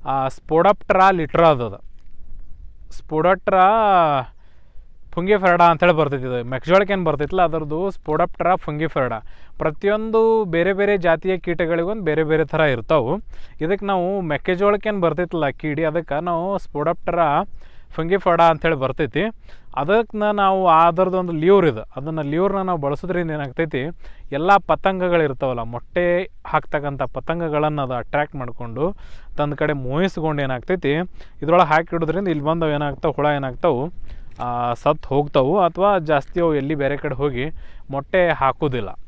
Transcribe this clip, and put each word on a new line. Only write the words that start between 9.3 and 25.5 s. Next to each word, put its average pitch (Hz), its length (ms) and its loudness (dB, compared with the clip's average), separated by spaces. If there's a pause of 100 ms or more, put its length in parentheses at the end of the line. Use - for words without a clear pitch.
ಪ್ರತಿಯೊಂದು 220 880 0
ಬೇರೆ 175 280 0
ಬೇರೆ 202 240 2
ಜಾತಿಯ 175 400 2
ಕೀಟಗಳಿಗೊಂದು 175 680 -2
ಬೇರೆ 156 200 2
ಬೇರೆ 156 220 2
ಥರ 156 140 -4
ಇರ್ತಾವು. 139 580 2 (440)
ಇದಕ್ಕೆ 196 240 -2
ನಾವು 190 360 -2
ಮೆಕ್ಕೆಜೋಳಕ್ಕೆ 190 680 0
ಏನ್ 202 120 -2
ಬರ್ತೈತಿಲ್ಲ 160 480 0
ಕೀಡಿ, 151 340 -4
ಅದಕ್ಕೆ 156 400 -2
ನಾವು 175 320 -2
Sporoptera 170 960 -2 (480)
fungiferda 170 520 4
ಅಂತೇಳಿ 160 260 2
ಬರ್ತೈತಿ. 135 460 -2 (560)
ಅದಕ್ಕೆ 208 560 0
ನಾವು 190 340 2
ಅದರದ್ದು 170 500 6
ಒಂದು 180 160 -2
ಲ್ಯೂರ್ 175 320 6
ಇದೆ, 110 300 0
ಅದನ್ನ 156 260 -6
ಲ್ಯೂರ್ನ 185 400 0
ನಾವು 185 160 -2
ಬಳಸೋದ್ರಿಂದ 165 540 -2
ಏನಾಗ್ತೈತಿ, 147 540 -4 (460)
ಎಲ್ಲ 170 260 4
ಪತಂಗಗಳು 180 640 2
ಇರ್ತಾವಲ್ಲ, 127 380 -2